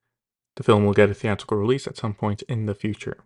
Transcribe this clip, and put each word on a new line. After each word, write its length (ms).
The 80
film 200
will 100
get 160
a 40
theatrical 440
release 280
at 120
some 160
point 280
in 240
the 80
future. 520